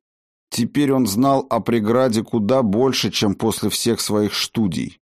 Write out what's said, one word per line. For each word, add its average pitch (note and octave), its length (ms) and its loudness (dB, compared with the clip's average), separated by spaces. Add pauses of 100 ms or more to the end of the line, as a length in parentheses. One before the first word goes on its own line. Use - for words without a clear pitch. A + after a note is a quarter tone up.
(500)
Теперь C#3 420 0
он C3 140 2
знал C3 420 2
о A2+ 120 0
преграде A#2 640 2
куда A#2+ 400 0
больше, A#2+ 480 0
чем G2+ 240 0
после G#2+ 360 -2
всех A2+ 300 -2
своих G#2 340 -2
студий, - 720 -4